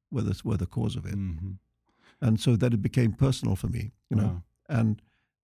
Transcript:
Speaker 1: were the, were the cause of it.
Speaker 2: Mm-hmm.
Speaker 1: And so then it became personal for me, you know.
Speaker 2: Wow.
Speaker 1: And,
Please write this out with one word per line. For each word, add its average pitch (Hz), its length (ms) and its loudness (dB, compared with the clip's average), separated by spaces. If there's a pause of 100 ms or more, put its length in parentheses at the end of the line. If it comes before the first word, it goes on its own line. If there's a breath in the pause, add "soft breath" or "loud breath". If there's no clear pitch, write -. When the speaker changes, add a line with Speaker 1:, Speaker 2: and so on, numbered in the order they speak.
(100)
Speaker 1:
were 120 120 -2
the, 98 200 -2
were 110 140 -2
the 92 100 -2
cause - 300 -4
of - 80 -8
it. 98 120 -6
Speaker 2:
Mm-hmm. 95 340 -6 (720 soft breath)
Speaker 1:
And 110 180 4
so 120 160 4
then 123 160 2
it 110 80 2
became 117 320 2
personal 123 440 0
for - 120 -4
me, 104 240 -4 (160)
you - 80 0
know. 101 100 4
Speaker 2:
Wow. 90 160 -2 (280)
Speaker 1:
And, 113 320 2 (420)